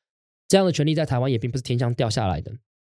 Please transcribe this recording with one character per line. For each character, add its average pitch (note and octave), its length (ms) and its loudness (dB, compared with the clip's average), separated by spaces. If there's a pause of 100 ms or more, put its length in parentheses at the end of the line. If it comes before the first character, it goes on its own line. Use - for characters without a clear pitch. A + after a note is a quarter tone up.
(480)
这 G3 100 4
样 F#3+ 80 6
的 F3+ 60 2
权 D3 140 0
利 D#3 100 2
在 D#3 100 0
台 B2 140 0
湾 C3 100 0
也 B2 80 0
并 A#2+ 140 -4
不 C#3 60 -4
是 B2+ 40 -4
天 A#2+ 160 -2
上 A#2+ 180 0
掉 A#2+ 140 0
下 G#2+ 180 0
来 E2+ 120 -2
的， - 180 -12 (360)